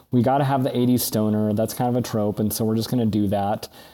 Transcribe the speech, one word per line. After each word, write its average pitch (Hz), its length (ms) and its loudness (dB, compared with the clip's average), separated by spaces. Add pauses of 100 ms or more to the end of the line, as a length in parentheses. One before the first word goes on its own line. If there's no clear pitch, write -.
we 123 140 2
gotta 135 200 2
have 135 200 0
the 123 120 -2
eighties 123 280 2
stoner. 107 500 0
That's 110 220 -2
kind 123 120 -2
of 123 160 0
a - 20 -4
trope, 107 340 -2
and 107 120 0
so - 140 -2
we're 110 100 0
just 110 140 -2
gonna 123 160 0
do 104 220 2
that." 101 400 -2 (260)